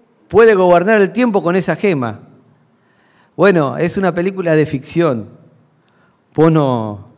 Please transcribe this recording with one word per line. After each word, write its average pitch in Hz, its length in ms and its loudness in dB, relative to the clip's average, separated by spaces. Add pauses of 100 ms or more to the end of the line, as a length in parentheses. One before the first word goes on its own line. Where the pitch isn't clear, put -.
(280)
puede 220 260 6
gobernar 185 440 2
el 185 140 0
tiempo 208 300 -2
con 175 140 -2
esa 170 200 -4
gema. 127 440 -4 (1160)
Bueno, 156 400 0
es 170 220 -4
una 185 160 -2
película 175 420 -2
de 151 80 2
ficción. 135 640 -4 (1040)
Vos 160 160 4
no, 120 680 -4